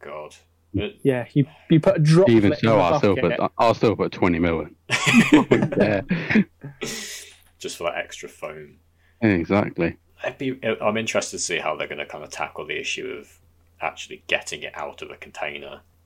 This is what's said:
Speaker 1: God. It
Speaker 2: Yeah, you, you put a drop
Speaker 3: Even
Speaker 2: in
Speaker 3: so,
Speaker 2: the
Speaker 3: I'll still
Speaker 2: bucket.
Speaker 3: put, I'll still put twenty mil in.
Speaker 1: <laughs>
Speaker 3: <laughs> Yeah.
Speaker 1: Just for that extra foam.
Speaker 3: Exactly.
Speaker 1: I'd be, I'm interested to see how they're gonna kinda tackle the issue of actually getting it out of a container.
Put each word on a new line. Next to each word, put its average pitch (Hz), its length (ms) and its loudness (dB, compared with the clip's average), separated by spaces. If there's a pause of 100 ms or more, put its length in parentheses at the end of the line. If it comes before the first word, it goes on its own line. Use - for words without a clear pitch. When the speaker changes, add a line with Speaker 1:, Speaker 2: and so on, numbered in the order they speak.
Speaker 1:
God. 76 340 -14 (380)
It 104 300 -6
Speaker 2:
Yeah, 127 300 0
you, 143 140 2 (220)
you 160 120 6
put 190 160 2
a - 20 -2
drop 160 300 6
Speaker 3:
Even 104 240 6
Speaker 2:
in - 80 -2
Speaker 3:
so, 110 80 2
Speaker 2:
the 113 80 4
Speaker 3:
I'll 87 220 4
still 101 180 4
Speaker 2:
bucket. - 240 0
Speaker 3:
put, - 180 -2
I'll 117 160 6
still - 220 2
put 87 160 -2
twenty 87 260 0
mil 82 220 0
in. - 160 -12 (120)
Speaker 1:
<laughs> - 840 4
Speaker 3:
<laughs> - 40 -
Yeah. 107 260 2 (1600)
Speaker 1:
Just - 180 -10
for 87 80 -10
that 85 140 -2
extra - 300 -12
foam. 76 480 -14 (440)
Speaker 3:
Exactly. 101 760 0 (260)
Speaker 1:
I'd - 160 -6
be, 131 200 -6 (220)
I'm 107 160 -2
interested 107 420 -4
to 85 40 -6
see 85 160 -4
how 78 180 -4
they're 76 120 -6
gonna 73 180 -10
kinda 76 220 -16
tackle 78 380 -10
the 76 120 -8
issue 76 400 -8
of - 200 -20 (420)
actually - 460 -10
getting - 360 -6
it 76 140 -14
out 76 260 -12
of 73 80 -16
a 73 60 -18
container. 71 640 -14 (260)